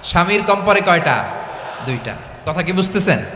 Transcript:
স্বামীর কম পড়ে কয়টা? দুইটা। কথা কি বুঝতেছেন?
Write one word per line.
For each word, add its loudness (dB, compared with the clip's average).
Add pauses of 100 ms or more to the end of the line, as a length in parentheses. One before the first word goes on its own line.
স্বামীর 2
কম 2
পড়ে 6
কয়টা? 2 (640)
দুইটা। -6 (320)
কথা -2
কি -2
বুঝতেছেন? 2 (180)